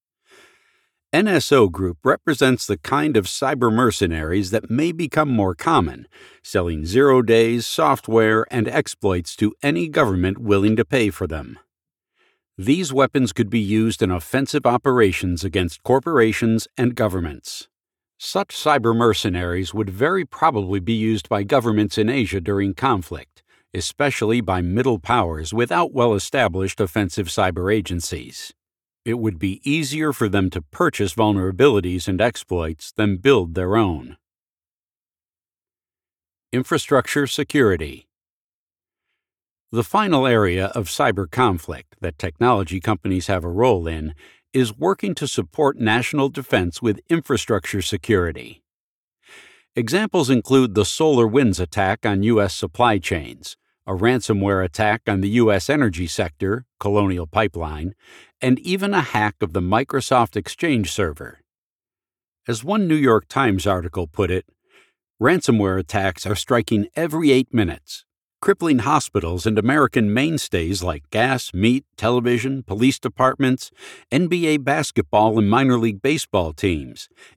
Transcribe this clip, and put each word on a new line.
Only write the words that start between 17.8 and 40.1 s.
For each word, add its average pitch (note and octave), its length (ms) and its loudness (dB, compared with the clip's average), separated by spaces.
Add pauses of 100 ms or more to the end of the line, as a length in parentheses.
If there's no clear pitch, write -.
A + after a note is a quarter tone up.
Such - 380 -6
cyber A#2+ 400 2
mercenaries F#2 760 0
would G#2 160 -2
very D3+ 340 0
probably G#2 560 -2
be F#2 140 -2
used A2 340 -2
by G2+ 160 -2
governments G#2+ 540 0
in G#2+ 100 2
Asia A#2 320 -2
during G2 340 -2
conflict, F#2+ 720 -4 (300)
especially A#2 680 -2
by F#2 220 -2
middle G#2+ 380 0
powers E2+ 540 -2
without A#2+ 380 0
well-established G#2 880 0
offensive G2+ 480 -2
cyber F#2 460 0
agencies. - 800 -6 (500)
It A#2 140 -2
would G#2+ 220 -2
be G2 280 -4
easier D3+ 460 -2
for A2+ 160 0
them F#2+ 220 0
to F2 100 -6
purchase - 540 -2
vulnerabilities F#2+ 920 2
and F#2+ 140 0
exploits F2 720 -4
than G#2 260 0
build F#2 380 2
their F#2 200 0
own. E2+ 420 0 (2250)
Infrastructure C#3 720 0
security. G2+ 800 0 (1600)
The A2+ 120 0
final E3+ 440 2